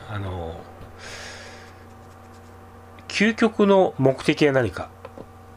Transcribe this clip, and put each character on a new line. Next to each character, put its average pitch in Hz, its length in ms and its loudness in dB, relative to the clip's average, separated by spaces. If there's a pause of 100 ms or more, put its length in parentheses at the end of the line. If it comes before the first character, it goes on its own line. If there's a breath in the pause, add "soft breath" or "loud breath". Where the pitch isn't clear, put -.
(120)
あ 104 80 -8
の、 87 400 -10 (2500 loud breath)
究 220 260 2
極 220 320 2
の 190 320 4
目 135 240 2
的 160 240 2
は 143 80 4
何 123 160 2
か。 92 200 -10 (680)